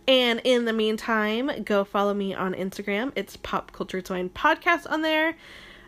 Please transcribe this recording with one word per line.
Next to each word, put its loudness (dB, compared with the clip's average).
And 4
in 4
the 0
meantime, 0
go 2
follow 0
me -4
on -2
Instagram. -4
It's -6
Pop -6
Culture -6
Twine -4
Podcast 2
on -2
there. 0